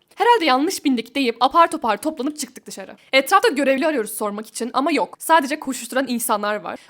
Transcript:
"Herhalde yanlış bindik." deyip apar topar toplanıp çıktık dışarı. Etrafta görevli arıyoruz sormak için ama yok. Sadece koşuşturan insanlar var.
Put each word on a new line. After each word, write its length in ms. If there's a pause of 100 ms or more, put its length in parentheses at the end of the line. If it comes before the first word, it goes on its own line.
(160)
"Herhalde 300
yanlış 400
bindik." 300
deyip 240
apar 320
topar 260
toplanıp 420
çıktık 260
dışarı. 300 (180)
Etrafta 360
görevli 380
arıyoruz 240
sormak 360
için 260
ama 180
yok. 280
Sadece 400
koşuşturan 480
insanlar 480
var. 240 (100)